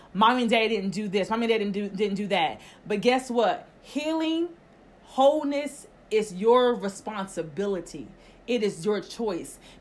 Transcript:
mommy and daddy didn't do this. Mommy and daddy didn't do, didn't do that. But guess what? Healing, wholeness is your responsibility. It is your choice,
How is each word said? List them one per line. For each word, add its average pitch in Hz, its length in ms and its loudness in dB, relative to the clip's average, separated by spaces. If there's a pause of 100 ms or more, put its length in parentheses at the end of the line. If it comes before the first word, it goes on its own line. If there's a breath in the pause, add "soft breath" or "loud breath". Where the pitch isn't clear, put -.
(140 loud breath)
mommy 233 280 6
and 226 80 2
daddy 226 180 4
didn't 202 240 -2
do 208 160 -6
this. 185 200 0
Mommy 233 180 -2
and 226 40 2
daddy 220 200 2
didn't 196 200 -4
do, 190 60 -10
didn't 202 200 -2
do 202 120 -4
that. 160 320 0 (260 loud breath)
But 208 160 -2
guess 254 280 2
what? 220 360 0 (160)
Healing, 320 640 -2 (540)
wholeness 285 840 0 (240)
is 208 240 0
your 240 400 4
responsibility. 190 1300 -6 (400 loud breath)
It 233 160 0
is 165 220 -2
your 208 160 0
choice, - 580 -6 (220 loud breath)